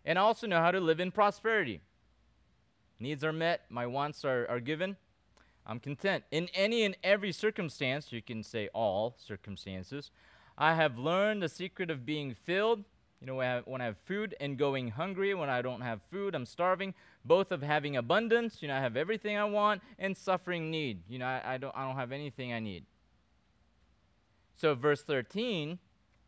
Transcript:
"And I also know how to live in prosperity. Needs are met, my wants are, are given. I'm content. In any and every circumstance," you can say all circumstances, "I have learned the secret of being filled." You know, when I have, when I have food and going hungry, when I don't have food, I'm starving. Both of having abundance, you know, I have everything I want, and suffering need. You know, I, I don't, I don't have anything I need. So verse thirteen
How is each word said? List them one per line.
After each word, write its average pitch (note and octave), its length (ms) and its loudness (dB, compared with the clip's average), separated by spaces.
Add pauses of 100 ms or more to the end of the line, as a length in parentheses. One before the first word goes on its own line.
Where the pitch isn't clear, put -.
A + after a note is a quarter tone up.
"And E3 140 2
I F#3+ 60 4
also A3 240 2
know F3 120 4
how E3 120 6
to F#3+ 80 2
live D#3+ 200 4
in F3+ 120 0
prosperity. G3+ 720 2 (1160)
Needs C#3 240 -6
are D#3 100 2
met, E3 360 0
my A#2+ 180 -4
wants C#3+ 360 -4
are, B2+ 240 2
are A#2+ 120 0
given. D#3 360 -2 (680)
I'm A#2 140 -8
content. D3 500 -2
In E3 240 -2
any G#3+ 300 2
and G3 200 0
every G3 280 2
circumstance," D3+ 800 -2
you A2+ 100 -6
can A2+ 220 -8
say G#2+ 300 -4
all G#2+ 440 0
circumstances, G2 920 -10 (460)
"I D#3+ 180 4
have D3+ 220 2
learned F#3+ 440 0
the D#3+ 80 -2
secret F3+ 400 -8
of C3+ 160 -6
being C#3+ 300 -4
filled." G#3 480 0 (380)
You B2+ 60 -14
know, C3 80 -6
when B2+ 120 0
I B2+ 60 2
have, B2 140 -2
when B2+ 140 -6
I B2 40 -2
have A2 200 -2
food G3+ 340 -4
and C#3+ 180 -4
going C3+ 320 2
hungry, F#3+ 460 -2
when D3+ 140 -2
I B2 120 2
don't B2 200 -4
have A#2 280 -4
food, G3 260 -4
I'm B2+ 100 -4
starving. F#3 500 0 (280)
Both F3+ 280 6
of D#3 100 -2
having D3 340 2
abundance, A3 680 2
you D3+ 60 -6
know, C#3 80 0
I C3+ 40 2
have B2 180 0
everything G#3 400 0
I G#3 80 2
want, G#3 360 2 (180)
and F#3+ 180 -2
suffering F3 540 0
need. B2+ 360 -2
You B2+ 120 -8
know, B2+ 80 -4
I, C3 260 -2
I C3 40 -2
don't, C3+ 200 -8
I C3+ 80 -4
don't C3 120 -4
have B2 140 -4
anything C3+ 400 -8
I A#2 80 -2
need. G2 260 -8 (1700)
So D3+ 200 4
verse C#3+ 260 2
thirteen E3+ 800 -2 (480)